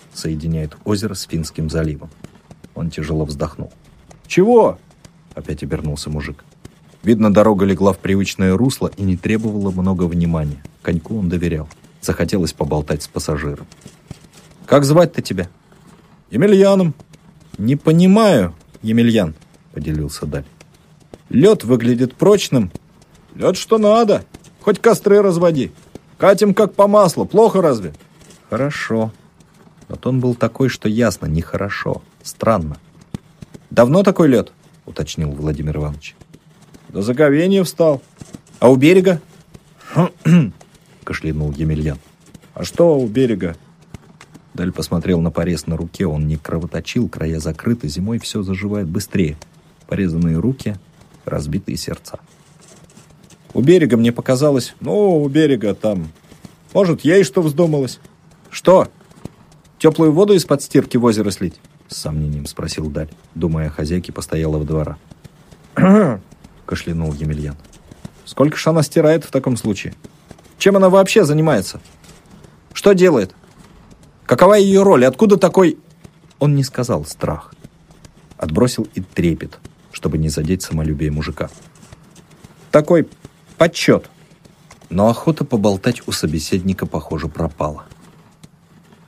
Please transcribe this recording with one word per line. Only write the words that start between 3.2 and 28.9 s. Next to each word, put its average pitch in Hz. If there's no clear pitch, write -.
вздохнул. 73
«Чего?» 202
опять -
обернулся 76
мужик. 76
Видно, 107
дорога 104
легла 98
в 92
привычное 95
русло 127
и 101
не 92
требовала 107
много 90
внимания. 80
Коньку 92
он 92
доверял. 85
Захотелось -
поболтать 76
с -
пассажиром. 73
«Как 143
звать-то 160
тебя?» 92
«Емельяном». 190
«Не 117
понимаю, 170
Емельян», 110
поделился 76
Даль. 71
«Лёд 180
выглядит 123
прочным». 165
«Лёд 165
что -
надо. 208
Хоть 208
костры 202
разводи. 170
Катим 196
как 214
по 202
маслу. 196
Плохо 190
разве?» 107
«Хорошо». 113